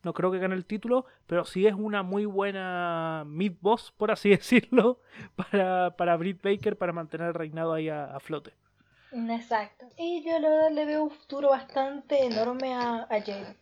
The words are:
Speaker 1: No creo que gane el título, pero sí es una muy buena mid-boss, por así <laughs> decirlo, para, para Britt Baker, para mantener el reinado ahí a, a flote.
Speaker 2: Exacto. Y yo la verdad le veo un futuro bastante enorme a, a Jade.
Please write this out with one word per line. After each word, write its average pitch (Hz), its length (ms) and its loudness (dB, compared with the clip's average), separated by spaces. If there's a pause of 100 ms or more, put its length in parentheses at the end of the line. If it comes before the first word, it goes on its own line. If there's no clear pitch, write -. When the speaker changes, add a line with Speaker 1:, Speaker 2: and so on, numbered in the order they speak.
Speaker 1:
No 170 100 -6
creo 180 180 0
que 185 80 -2
gane 185 160 -2
el 180 80 -6
título, 240 420 -2 (220)
pero 170 160 0
sí 185 200 0
es 214 100 6
una 208 280 -2
muy 196 240 -2
buena 180 960 -2
mid-boss, 180 720 0
por 214 140 -2
así 202 200 2
<laughs> - 0 -
decirlo, 240 680 6 (380)
para, 185 600 0
para 175 200 2
Britt 180 260 -4
Baker, 196 340 0
para 175 160 -2
mantener 165 360 -6
el 165 60 -4
reinado 165 380 -4
ahí 160 160 -2
a, 147 180 -6
a 135 120 -12
flote. - 340 -10 (600)
Speaker 2:
Exacto. 233 760 -4 (100)
Y 339 280 -4
yo 330 160 0
la 311 80 2
verdad 311 240 4
le 302 140 -2
veo 302 180 -2
un 294 80 -4
futuro 277 380 -2
bastante 277 760 0
enorme 247 480 -2
a, 240 340 -4
a 214 120 0
Jade. 202 420 -10